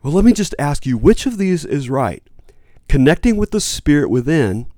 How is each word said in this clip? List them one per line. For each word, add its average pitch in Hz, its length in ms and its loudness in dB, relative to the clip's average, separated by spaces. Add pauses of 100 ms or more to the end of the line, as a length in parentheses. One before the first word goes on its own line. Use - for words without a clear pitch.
Well, 139 120 -6
let 202 120 4
me 240 80 6
just 202 240 -4
ask 143 300 -4
you, 123 100 -2
which 180 300 2
of 240 100 -6
these 185 280 -2
is 135 240 -6
right? 127 340 -4 (640)
Connecting 160 500 2
with 208 140 -2
the 110 100 -2
spirit - 480 0
within 120 580 -2 (100)